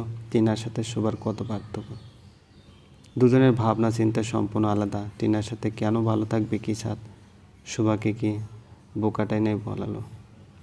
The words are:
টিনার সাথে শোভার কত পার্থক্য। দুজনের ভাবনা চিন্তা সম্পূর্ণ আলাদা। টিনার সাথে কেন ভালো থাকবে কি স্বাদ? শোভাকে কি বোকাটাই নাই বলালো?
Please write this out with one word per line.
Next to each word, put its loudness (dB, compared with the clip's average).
টিনার 4
সাথে -6
শোভার -2
কত -4
পার্থক্য। -8
দুজনের 8
ভাবনা 4
চিন্তা 2
সম্পূর্ণ 0
আলাদা। 0
টিনার 0
সাথে -4
কেন 0
ভালো 2
থাকবে 0
কি -4
স্বাদ? -6
শোভাকে 0
কি -2
বোকাটাই 0
নাই 2
বলালো? -6